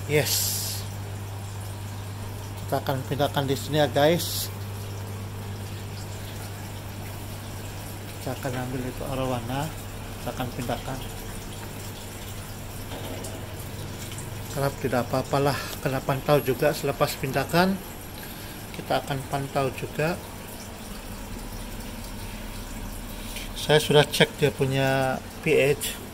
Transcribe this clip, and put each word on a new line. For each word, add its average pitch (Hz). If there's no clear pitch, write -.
Yes, 147
kita -
akan 139
pindahkan 143
di 139
sini 143
ya, 147
guys. 151
Kita 131
akan 127
ambil 127
itu 123
arowana, 131
kita -
akan 123
pindahkan. 127
Harap 139
tidak 120
apa-apalah, 139
kena 131
pantau 139
juga 131
selepas 143
pindahkan. 160
Kita -
akan 135
pantau 135
juga. 156
Saya 151
sudah 147
cek -
dia 143
punya 135
P 156
H. -